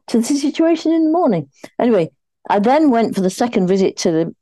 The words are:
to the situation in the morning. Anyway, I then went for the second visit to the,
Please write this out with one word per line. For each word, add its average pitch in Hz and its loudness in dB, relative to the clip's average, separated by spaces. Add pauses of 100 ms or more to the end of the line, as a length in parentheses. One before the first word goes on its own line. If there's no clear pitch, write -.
to 240 -2
the 220 2
situation 311 0
in 330 2
the 311 0
morning. 262 0 (280)
Anyway, 202 0 (400)
I 196 2
then 269 2
went 226 0
for 196 -2
the 185 0
second 233 -2
visit 190 0
to 180 0
the, 165 -2